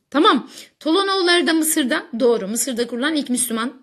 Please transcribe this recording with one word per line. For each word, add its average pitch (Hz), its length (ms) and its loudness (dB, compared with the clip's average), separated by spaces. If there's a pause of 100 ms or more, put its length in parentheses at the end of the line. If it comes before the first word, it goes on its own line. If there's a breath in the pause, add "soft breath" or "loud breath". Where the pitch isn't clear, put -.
(120)
Tamam. 311 380 2 (300 loud breath)
Tolonoğulları 349 680 2
da 330 60 2
Mısır'da. 311 500 0 (160)
Doğru. 220 280 2
Mısır'da 233 400 -4
kurulan 262 280 -2
ilk 277 140 -4
Müslüman 240 540 -2